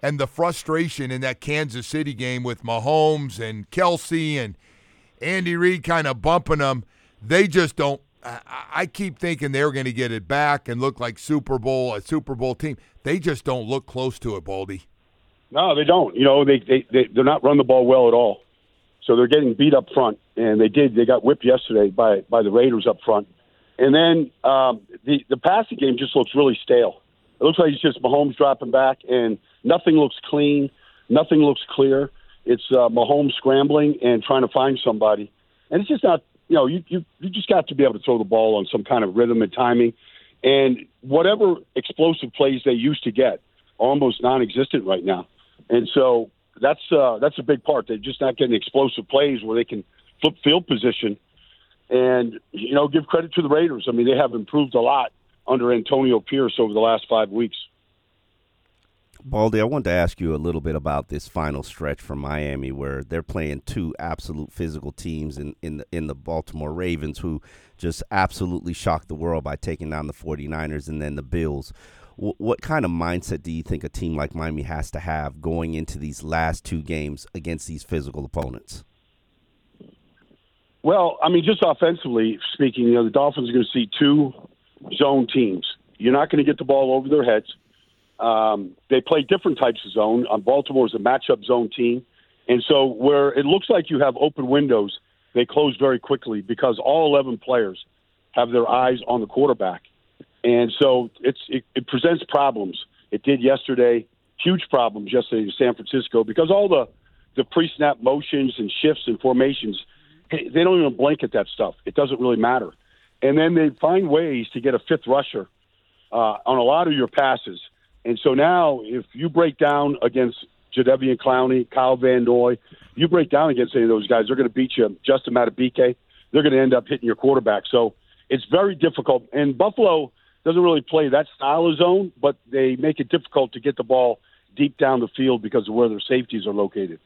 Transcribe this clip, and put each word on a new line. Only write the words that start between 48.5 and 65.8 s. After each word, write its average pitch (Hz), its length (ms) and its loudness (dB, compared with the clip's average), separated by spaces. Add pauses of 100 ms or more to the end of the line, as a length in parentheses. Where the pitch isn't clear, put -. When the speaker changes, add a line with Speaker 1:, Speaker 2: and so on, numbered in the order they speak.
Speaker 2:
explosive 120 500 -2
plays 135 380 0
where 110 120 -4
they 117 80 0
can 107 200 -10 (360)
flip 156 220 0
field 165 240 2
position. 113 500 -2 (760)
And, 123 500 0 (120)
you 120 220 -8
know, - 140 2
give 147 180 0
credit 165 280 -2
to 175 80 0
the 147 60 -2
Raiders. 151 400 0
I 123 40 -2
mean, 117 140 2
they 131 100 2
have 131 180 0
improved 131 400 -2
a 123 60 4
lot 123 300 0 (360)
under 123 260 0
Antonio 123 480 2
Pierce 135 380 -2
over 110 160 0
the 107 60 2
last 113 280 0
five 110 220 0
weeks. 110 260 -4 (1700)
Speaker 3:
Baldy, 110 340 0
I 107 60 2
wanted 117 200 -4
to 90 80 0
ask 87 280 0
you 80 140 -2
a - 20 -4
little 80 240 -4
bit 76 140 -6
about 71 340 -6
this 73 200 -12
final 73 340 -6
stretch - 400 -10
for - 120 -14
Miami 69 560 -8
where 69 320 -10
they're 80 200 -8
playing 73 420 -8
two 85 340 -8
absolute 78 540 -12
physical 76 400 -10
teams 76 460 -10
in, 73 240 -14
in, 76 160 -10
the, - 120 -16